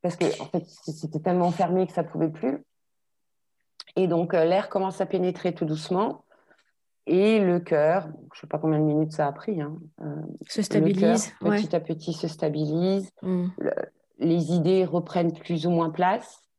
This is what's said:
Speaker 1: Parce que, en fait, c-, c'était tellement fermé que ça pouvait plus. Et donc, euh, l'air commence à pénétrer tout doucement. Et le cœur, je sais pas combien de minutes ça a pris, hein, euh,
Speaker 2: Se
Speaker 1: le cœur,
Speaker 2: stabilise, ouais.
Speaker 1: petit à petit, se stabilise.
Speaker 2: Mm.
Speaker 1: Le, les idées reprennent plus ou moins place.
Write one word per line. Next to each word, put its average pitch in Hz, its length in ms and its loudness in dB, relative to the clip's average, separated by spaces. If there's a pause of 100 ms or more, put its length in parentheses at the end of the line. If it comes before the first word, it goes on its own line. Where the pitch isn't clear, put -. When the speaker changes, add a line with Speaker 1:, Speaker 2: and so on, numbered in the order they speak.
Speaker 1:
Parce 175 140 -2
que, 175 80 0 (140)
en - 60 -8
fait, 175 200 -4
c-, - 260 -14
c'était 156 280 -8
tellement 175 300 2
fermé 180 380 0
que - 60 -14
ça 170 100 -2
pouvait 160 260 -2
plus. 240 340 -6 (1300)
Et 185 120 2
donc, 170 280 0
euh, 160 100 4
l'air 190 240 2
commence 190 320 -2
à 190 60 -2
pénétrer 180 480 -2
tout 175 100 -2
doucement. 175 600 -2 (840)
Et 208 320 6
le 175 200 4
cœur, 165 480 2 (260)
je - 80 -20
sais - 60 -18
pas 151 120 -4
combien 156 200 2
de 156 40 4
minutes 156 300 2
ça 151 140 0
a 139 40 -2
pris, 185 300 -6
hein, 151 160 -8 (240)
euh, 151 200 -8 (260)
Speaker 2:
Se - 140 -6
Speaker 1:
le 202 320 2
cœur, 202 240 4
Speaker 2:
stabilise, - 240 -4
ouais. 208 160 2
Speaker 1:
petit 196 180 0
à 170 40 2
petit, 160 340 -6
se 165 140 -6
stabilise. 160 840 -2 (120)
Speaker 2:
Mm. 180 240 0 (100)
Speaker 1:
Le, - 140 -2 (480)
les 165 320 2
idées 180 340 4
reprennent 170 480 0
plus 160 320 -4
ou 175 60 2
moins 165 180 2
place. 180 580 -2 (120)